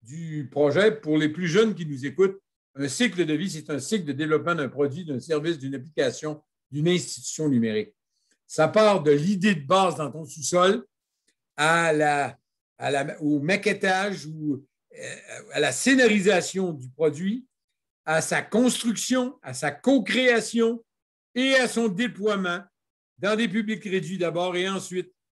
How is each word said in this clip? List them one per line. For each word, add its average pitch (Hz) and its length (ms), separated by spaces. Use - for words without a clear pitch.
du 151 500
projet. 147 400
Pour 156 260
les 156 120
plus 170 180
jeunes 208 260
qui 165 120
nous 139 200
écoutent, 185 340
un 139 120
cycle 180 380
de 156 80
vie, 151 160
c'est 151 200
un 143 100
cycle 185 260
de 143 80
développement 156 420
d'un 143 140
produit, 143 360
d'un 139 140
service, 160 380
d'une 135 180
application, 151 640
d'une 147 160
institution 156 600
numérique. 110 440
Ça 156 200
part 202 360
de 147 80
l'idée 180 440
de 143 100
base 180 300
dans 143 160
ton 156 140
sous-sol 180 600
à 165 360
la, 147 440
à 127 140
la, 143 300
au 147 180
maquettage 190 880
ou, 151 400
euh, - 180
à 143 80
la 143 120
scénarisation 196 1040
du 127 160
produit, 180 560
à 160 160
sa 156 200
construction, 247 1000
à 131 120
sa 143 180
co-création 233 1120
et 262 200
à 254 120
son 233 200
déploiement 196 720
dans 208 160
des 226 120
publics 214 360
réduits 185 340
d'abord 175 380
et 185 120
ensuite 190 460